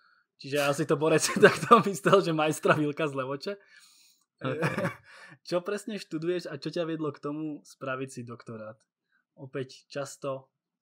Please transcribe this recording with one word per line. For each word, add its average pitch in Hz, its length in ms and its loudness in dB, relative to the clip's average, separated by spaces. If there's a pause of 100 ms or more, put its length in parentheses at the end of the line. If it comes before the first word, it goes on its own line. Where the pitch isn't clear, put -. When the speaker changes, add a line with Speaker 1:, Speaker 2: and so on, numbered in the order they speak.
(400)
Speaker 1:
Čiže 143 240 -2
asi 143 240 0
to 160 80 4
borec 156 380 2
<laughs> 208 100 8
takto 208 480 8
myslel, 185 320 4
že 165 80 0
majstra 156 400 2
Vilka 151 320 0
z 143 160 -4
Levoče. 139 320 -8 (880)
Speaker 2:
Ok. 135 240 -4 (400)
Speaker 1:
<laughs> - 440 -20
Čo 175 120 -2
presne 202 400 -6
študuješ 175 480 -4
a - 80 -10
čo 156 160 -8
ťa 175 160 -4
viedlo 156 240 -4
k - 80 -20
tomu 151 480 -8
spraviť 135 420 -8
si 131 140 -12
doktorát? 110 560 -16 (560)
Opäť 135 560 -12
často 135 560 -10 (340)